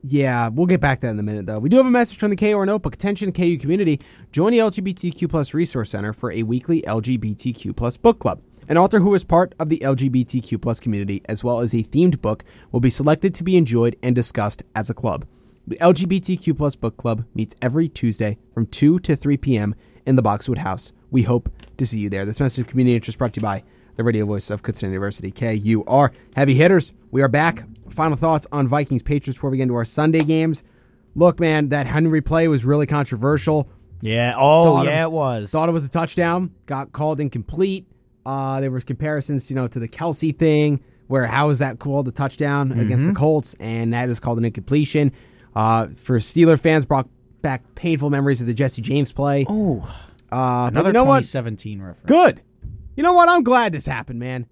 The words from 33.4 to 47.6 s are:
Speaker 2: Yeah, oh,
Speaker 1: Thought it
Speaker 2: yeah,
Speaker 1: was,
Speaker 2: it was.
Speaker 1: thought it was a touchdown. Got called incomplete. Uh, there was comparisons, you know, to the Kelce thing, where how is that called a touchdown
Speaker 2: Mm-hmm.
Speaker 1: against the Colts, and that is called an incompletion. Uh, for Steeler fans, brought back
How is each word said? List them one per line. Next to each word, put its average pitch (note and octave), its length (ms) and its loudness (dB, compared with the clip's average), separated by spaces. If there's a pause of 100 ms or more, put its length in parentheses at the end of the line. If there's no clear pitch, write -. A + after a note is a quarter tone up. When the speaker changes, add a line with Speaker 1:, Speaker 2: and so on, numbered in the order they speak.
Speaker 2:
Yeah, A#2 380 0
oh, D#3 260 8 (120)
Speaker 1:
Thought - 100 2
it C#3+ 40 0
Speaker 2:
yeah, D#3+ 160 0
Speaker 1:
was, D3 300 -2
Speaker 2:
it G#2+ 60 -6
was. G2+ 80 -10
Speaker 1:
thought D#3+ 180 0
it E3+ 40 0
was D#3+ 120 -2
a C3 60 -8
touchdown. E3+ 600 -2 (140)
Got C#3 280 -8
called D3+ 280 -2
incomplete. F#3 640 -4 (400)
Uh, C3+ 340 -4
there C#3 100 -2
was B2+ 140 -6
comparisons, C#3+ 640 -4
you C3+ 40 -6
know, B2+ 140 -2
to - 100 -8
the A2+ 80 -6
Kelce D#3 500 -4
thing, D3+ 460 2 (260)
where C3 180 0
how C#3 240 0
is C3+ 80 0
that C3+ 200 -4
called C#3 300 -4
a - 20 -4
touchdown C#3+ 600 -2
Speaker 2:
Mm-hmm. A#2 100 -2
Speaker 1:
against A#2 260 2
the F#3+ 80 2
Colts, D3+ 460 0
and A2+ 320 -4
that B2 160 -2
is A#2+ 100 -4
called A#2+ 200 -4
an A#2 80 0
incompletion. C#3+ 680 0 (420)
Uh, A2+ 400 0
for B2+ 240 -2
Steeler E3 400 4
fans, D#3 280 2
brought C3+ 200 0 (360)
back C3 320 -6